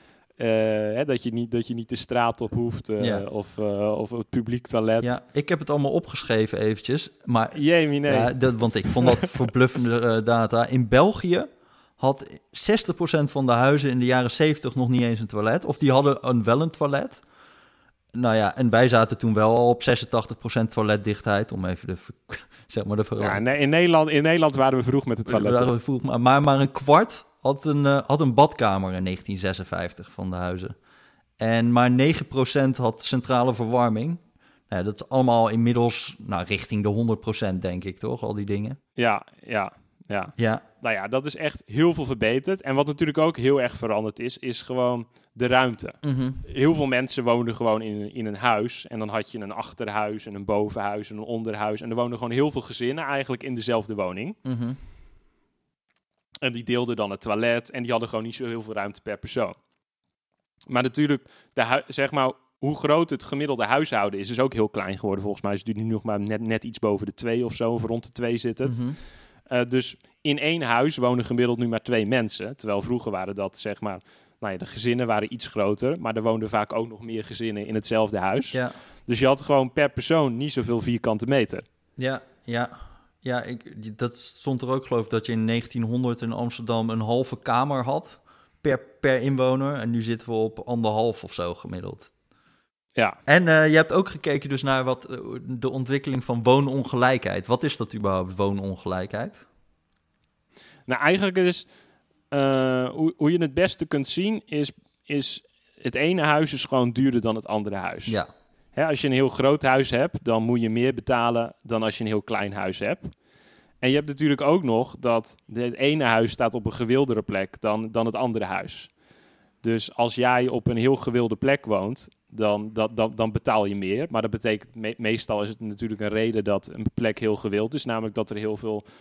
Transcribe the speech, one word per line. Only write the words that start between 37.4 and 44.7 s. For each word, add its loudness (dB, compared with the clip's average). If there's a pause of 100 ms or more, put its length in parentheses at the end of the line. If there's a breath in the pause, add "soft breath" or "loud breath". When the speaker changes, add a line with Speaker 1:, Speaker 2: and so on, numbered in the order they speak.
Speaker 2:
denk -4
ik, -10
toch? -6
Al -4
die -6
dingen. -6 (140)
Speaker 1:
Ja, 0 (200)
ja, -4 (340)
ja. -6
Speaker 2:
Ja. 0 (200)
Speaker 1:
Nou -2
ja, -4
dat -2
is -6
echt -6
heel 2
veel -6
verbeterd. 0
En -2
wat 4
natuurlijk -2
ook 2
heel 2
erg -2
veranderd -2
is, -6
is -8
gewoon -2 (260 soft breath)